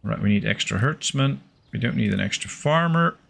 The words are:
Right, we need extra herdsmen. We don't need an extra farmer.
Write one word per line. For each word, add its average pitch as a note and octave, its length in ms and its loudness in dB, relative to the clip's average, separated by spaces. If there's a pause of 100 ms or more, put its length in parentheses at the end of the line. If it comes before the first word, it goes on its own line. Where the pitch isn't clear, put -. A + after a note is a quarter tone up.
Right, A2 180 -2
we G2+ 80 2
need G#2 160 4
extra G2+ 340 -2
herdsmen. C#3 600 0 (300)
We A2+ 80 -6
don't A#2+ 160 -2
need G#2 180 0
an G2 60 0
extra - 300 -4
farmer. E3 680 2 (140)